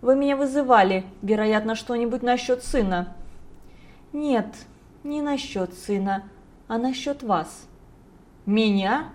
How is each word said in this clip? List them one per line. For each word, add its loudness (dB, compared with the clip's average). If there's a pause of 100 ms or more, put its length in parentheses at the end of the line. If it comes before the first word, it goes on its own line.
Вы 6
меня 2
вызывали, 4 (160)
вероятно, 2
что-нибудь -2
насчет 2
сына». 0 (960)
«Нет, 0 (560)
не -6
насчет -4
сына, -4 (440)
а -4
насчет -4
вас». -4 (800)
«Меня?» 2